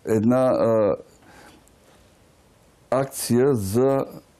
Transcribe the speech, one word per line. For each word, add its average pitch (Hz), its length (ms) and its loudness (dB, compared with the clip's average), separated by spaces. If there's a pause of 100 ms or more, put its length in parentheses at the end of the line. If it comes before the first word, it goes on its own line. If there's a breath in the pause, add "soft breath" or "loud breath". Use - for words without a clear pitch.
една, 120 400 2
а, 110 500 2 (2000 loud breath)
акция 123 640 0
за, 120 500 0 (340)